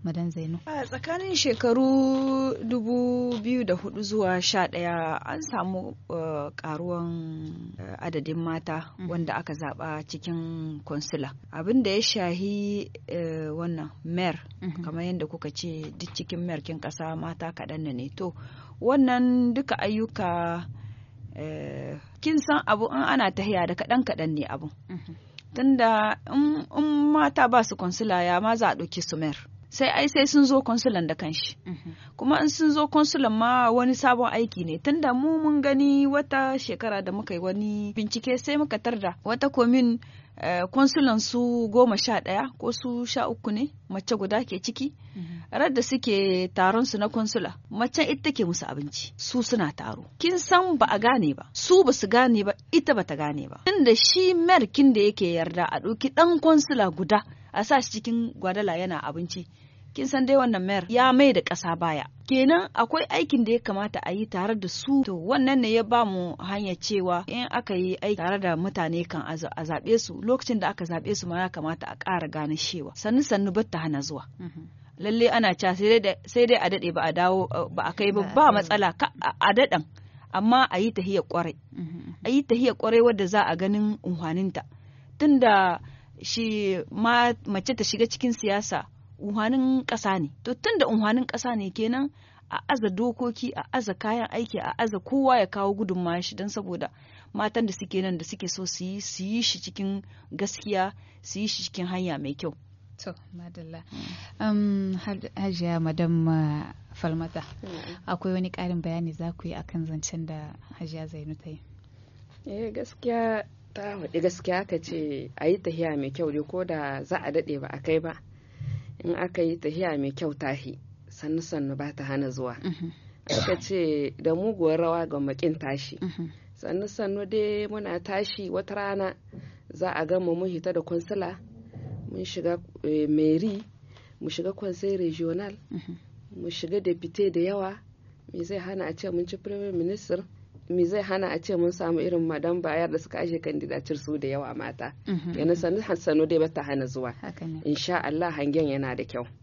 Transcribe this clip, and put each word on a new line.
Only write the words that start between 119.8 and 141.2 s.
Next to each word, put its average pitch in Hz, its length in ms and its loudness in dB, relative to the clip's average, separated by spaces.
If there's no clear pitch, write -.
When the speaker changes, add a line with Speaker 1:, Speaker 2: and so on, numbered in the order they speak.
Speaker 3:
mai 139 140 -2
kyau 147 220 -6
tahi, 135 440 -8
sannu 156 320 -6
sannu 143 340 -6
ba 143 200 -8
ta 147 80 -12
hana 139 260 -4
zuwa. 127 340 -8
Speaker 1:
Mhm. 165 280 -6
Speaker 3:
Aka 180 320 0
ce 151 600 -2
da 160 140 2
muguwar 175 440 0
rawa 165 280 0
ga 143 120 -6
makin 139 380 -2
tashi. 139 440 -8
Speaker 1:
Mhm. 175 280 -6
Speaker 3:
Sannu 190 340 -6
sannu 202 380 -4
dai 208 420 -2
muna 202 360 -6
tashi 202 460 -4
wata 196 260 -4
rana 202 400 -2
za 180 220 -2
a 160 100 0
gama 175 300 0
mun 185 140 -2
hita 175 240 -4
da 170 80 0
kwansila, 175 580 -4
mun 185 140 -8
shiga, 170 320 -2
eh, 151 260 0
meri, 160 540 2
mu 165 100 -6
shiga 180 240 -4
conseil 196 440 -4
regional, 170 560 -4
Speaker 1:
Mhm. 175 240 -10
Speaker 3:
mu 175 140 -8
shiga 170 320 -4
député 175 500 0
da 170 80 0
yawa. 196 400 -2
Me 170 100 -6
zai 196 160 -8
hana 185 260 -6
a 160 100 -6
ce 190 140 -8
mun 175 180 -2
ci 185 100 -10
premier 202 360 -8
minister? 180 500 -4
Me 180 160 2
zai 202 160 0
hana 196 300 -2